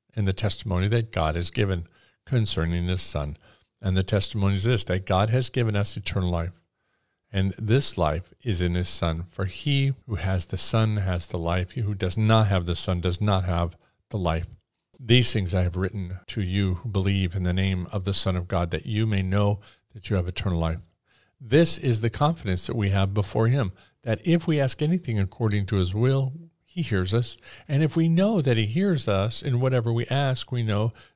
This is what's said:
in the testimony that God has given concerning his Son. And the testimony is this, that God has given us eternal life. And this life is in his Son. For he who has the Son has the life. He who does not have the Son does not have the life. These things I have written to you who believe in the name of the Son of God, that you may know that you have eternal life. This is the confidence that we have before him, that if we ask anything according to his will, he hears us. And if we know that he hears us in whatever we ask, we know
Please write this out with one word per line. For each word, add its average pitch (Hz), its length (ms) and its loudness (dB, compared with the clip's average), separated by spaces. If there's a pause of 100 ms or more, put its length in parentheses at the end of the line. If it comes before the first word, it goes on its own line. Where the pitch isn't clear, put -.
(160)
in 104 100 -2
the 95 60 2
testimony 92 580 -2
that 113 220 0
God 78 240 0
has 82 140 -2
given 92 380 -2 (360)
concerning 87 640 0
his 92 160 -2
Son. 73 340 -6 (460)
And 92 160 0
the 95 60 4
testimony 98 500 0
is 95 120 -2
this, 120 180 2
that 92 240 -4
God 101 240 2
has 127 180 0
given 110 260 0
us 101 220 -2
eternal 95 320 -2
life. 85 240 -2 (800)
And 98 260 0
this 120 400 0
life 80 340 0 (120)
is 92 180 -2
in 87 140 2
his 90 140 -2
Son. 85 420 -2
For - 140 -4
he 135 480 0 (120)
who 113 100 -4
has 92 300 -2
the - 120 -6
Son 110 400 0
has 92 280 -2
the - 140 -6
life. 87 320 0
He 123 100 -6
who 104 140 -2
does 92 200 -2
not 110 300 4
have 92 220 2
the 85 80 0
Son 87 260 -2
does 87 180 0
not 98 260 2
have 85 300 0 (360)
the 110 80 -4
life. 82 260 0 (600)
These 120 280 4
things 92 200 -2
I 92 100 4
have 87 120 0
written 92 520 -4
to - 140 -6
you 95 340 0
who 85 120 -8
believe 98 480 0
in 95 80 -2
the 90 80 2
name 92 400 0
of 92 140 -4
the 98 80 0
Son 92 240 0
of 87 100 -4
God, 87 240 -2
that 80 140 -6
you 110 200 0
may 104 160 2
know 101 380 2 (340)
that - 160 -14
you 104 60 0
have 90 140 0
eternal 90 300 -2
life. 82 200 0 (640)
This 143 360 2
is 120 220 0
the 113 100 0
confidence 147 580 -2
that - 80 -4
we 101 160 0
have 98 220 2
before 110 340 0
him, 120 260 0 (300)
that 113 200 -2
if 165 240 2
we 151 140 2
ask 131 200 -2
anything 151 380 0
according 104 460 0
to 98 100 -2
his 92 180 2
will, 131 380 2 (320)
he - 200 -8
hears 95 300 0
us. 117 220 0 (320)
And 139 160 2
if 156 140 0
we 165 100 4
know 190 320 4
that 127 160 2
he 110 100 2
hears 160 440 0
us 101 320 0
in 123 180 0
whatever 127 320 2
we 117 160 0
ask, 135 460 -2
we 120 100 0
know 107 300 0 (220)